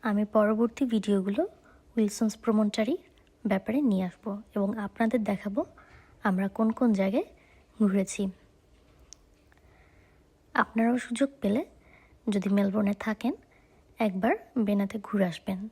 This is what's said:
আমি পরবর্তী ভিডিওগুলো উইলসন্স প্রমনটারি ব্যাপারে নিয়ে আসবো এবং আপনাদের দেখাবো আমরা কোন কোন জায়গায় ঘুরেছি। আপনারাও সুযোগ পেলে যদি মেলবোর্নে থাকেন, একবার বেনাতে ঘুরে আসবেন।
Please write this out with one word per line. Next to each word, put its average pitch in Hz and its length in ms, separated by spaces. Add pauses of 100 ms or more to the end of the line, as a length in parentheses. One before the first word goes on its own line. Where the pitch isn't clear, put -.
আমি 208 200 (140)
পরবর্তী 220 460 (100)
ভিডিওগুলো 202 500 (540)
উইলসন্স 214 360 (100)
প্রমনটারি 214 520 (560)
ব্যাপারে 196 280 (120)
নিয়ে 190 180
আসবো - 220 (260)
এবং 196 120 (180)
আপনাদের 226 340 (100)
দেখাবো 202 300 (680)
আমরা 190 180 (100)
কোন 220 120 (100)
কোন 247 100 (120)
জায়গায় 202 260 (520)
ঘুরেছি। 196 440 (2500)
আপনারাও 226 340 (100)
সুযোগ 269 220 (140)
পেলে 214 200 (680)
যদি 196 240
মেলবোর্নে 202 380 (120)
থাকেন, 233 280 (720)
একবার 196 260 (340)
বেনাতে 202 300 (100)
ঘুরে 196 260
আসবেন। 190 260 (140)